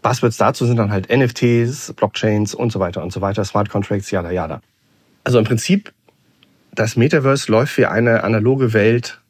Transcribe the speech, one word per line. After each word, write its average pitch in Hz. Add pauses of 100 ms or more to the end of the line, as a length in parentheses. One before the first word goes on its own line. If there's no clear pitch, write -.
Buzzwords 120
dazu 120
sind 120
dann 104
halt 95
N 120
F 120
Ts, 120
Blockchains 104
und 117
so 101
weiter 90
und 90
so -
weiter, 98
Smart 101
Contracts, 98
yada 87
yada. 80 (640)
Also 123
im 107
Prinzip, 131 (840)
das 123
Metaverse 135
läuft 113
wie 127
eine 113
analoge 110
Welt 113